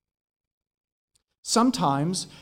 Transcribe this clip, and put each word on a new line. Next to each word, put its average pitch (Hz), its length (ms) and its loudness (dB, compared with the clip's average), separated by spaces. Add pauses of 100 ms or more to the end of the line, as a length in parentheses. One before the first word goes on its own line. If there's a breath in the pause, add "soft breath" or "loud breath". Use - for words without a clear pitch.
(1400)
Sometimes 180 880 0 (140)